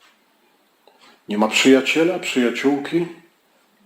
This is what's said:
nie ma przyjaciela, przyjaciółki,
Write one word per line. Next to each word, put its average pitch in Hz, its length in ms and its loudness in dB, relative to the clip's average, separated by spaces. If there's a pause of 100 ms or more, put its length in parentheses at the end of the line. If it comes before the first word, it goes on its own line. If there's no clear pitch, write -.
(1300)
nie 104 100 -4
ma 110 100 2
przyjaciela, 151 720 2
przyjaciółki, 139 880 -2 (800)